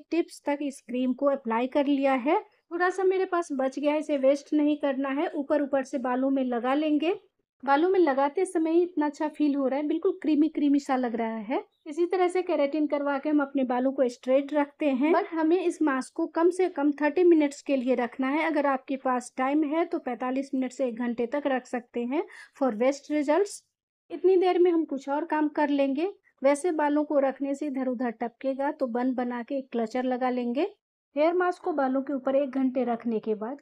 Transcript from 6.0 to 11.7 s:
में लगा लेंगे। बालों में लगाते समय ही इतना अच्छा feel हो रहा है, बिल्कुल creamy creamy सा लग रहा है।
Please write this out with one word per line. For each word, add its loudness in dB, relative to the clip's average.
में 0
लगा -2
लेंगे। 0
बालों 4
में 2
लगाते 2
समय -2
ही 4
इतना 0
अच्छा -2
feel 0
हो 0
रहा -2
है, -2
बिल्कुल 0
creamy 4
creamy 2
सा -2
लग -2
रहा -4
है। -4